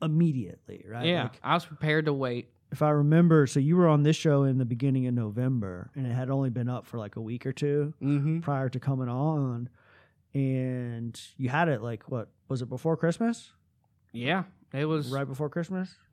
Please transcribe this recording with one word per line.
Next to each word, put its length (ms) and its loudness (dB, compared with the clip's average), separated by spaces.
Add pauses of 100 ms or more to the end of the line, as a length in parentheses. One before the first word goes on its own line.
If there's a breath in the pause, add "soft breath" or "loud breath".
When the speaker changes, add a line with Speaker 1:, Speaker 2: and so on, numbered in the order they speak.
Speaker 1:
immediately, 880 0
right? 200 -6
Speaker 2:
Yeah, 160 0
Speaker 1:
Like, 200 -8
Speaker 2:
I 120 0
was 100 -2
prepared 400 0
to 80 0
wait. 360 -4 (220)
Speaker 1:
if 120 -2
I 80 4
remember, 560 6
so 120 0
you 160 2
were 120 6
on 160 6
this 120 4
show 280 4
in 160 2
the 60 2
beginning 420 0
of 80 0
November, 800 -2
and 100 -6
it 80 -4
had 160 -4
only 220 0
been 180 -4
up 160 -6
for, 140 -10
like, 160 -10
a 60 -8
week 260 -8
or 40 -4
two 500 -2
Speaker 2:
Mm-hmm. 400 0
Speaker 1:
prior 280 -2
to 100 -6
coming 300 -2
on, 600 -2 (680 soft breath)
and 840 -4 (180)
you 120 -2
had 180 2
it, 140 0
like, 300 -8
what, 180 -6 (180)
was 140 -4
it 80 -8
before 260 -2
Christmas? 560 -2 (640)
Speaker 2:
Yeah, 300 -2 (280)
it 140 -2
was 260 -2
Speaker 1:
Right 160 -2
before 220 -6
Christmas? 460 -6 (180)